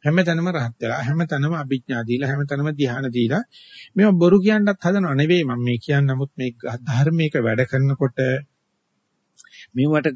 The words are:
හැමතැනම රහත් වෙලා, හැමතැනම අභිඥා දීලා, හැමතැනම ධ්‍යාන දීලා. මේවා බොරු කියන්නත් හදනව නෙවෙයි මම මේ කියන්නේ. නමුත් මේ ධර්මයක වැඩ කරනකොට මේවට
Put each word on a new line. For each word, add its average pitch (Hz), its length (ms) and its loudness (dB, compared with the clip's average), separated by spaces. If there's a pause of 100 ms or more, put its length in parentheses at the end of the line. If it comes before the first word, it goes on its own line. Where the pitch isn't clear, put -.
හැමතැනම 165 440 0
රහත් 131 300 -4
වෙලා, 117 240 -4
හැමතැනම 151 520 -2
අභිඥා 131 500 -6
දීලා, 127 240 -2
හැමතැනම 143 440 -4
ධ්‍යාන 135 360 -4
දීලා. 123 340 0 (480)
මේවා 196 280 4
බොරු 175 200 6
කියන්නත් 208 400 2
හදනව 175 360 0
නෙවෙයි 160 300 2
මම 120 160 -4
මේ 120 180 0
කියන්නේ. 143 300 2
නමුත් 135 260 -4
මේ 127 160 -6 (320)
ධර්මයක 147 560 0
වැඩ 113 260 0
කරනකොට 135 540 0 (1500)
මේවට 147 460 2